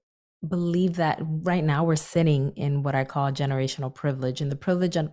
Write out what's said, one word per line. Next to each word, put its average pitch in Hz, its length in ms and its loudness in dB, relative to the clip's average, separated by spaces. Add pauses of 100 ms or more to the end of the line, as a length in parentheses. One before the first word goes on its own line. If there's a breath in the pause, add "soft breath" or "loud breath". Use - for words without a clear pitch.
(480)
believe 175 480 0
that 160 260 0
right 160 440 0
now 151 180 4
we're 165 140 4
sitting 151 580 2
in 143 260 -2
what 139 140 0
I 135 80 2
call 139 300 -2
generational 135 600 -4
privilege, 131 460 -4
and 139 100 -2
the 160 60 -4
privilege 180 400 0
of, 151 180 -2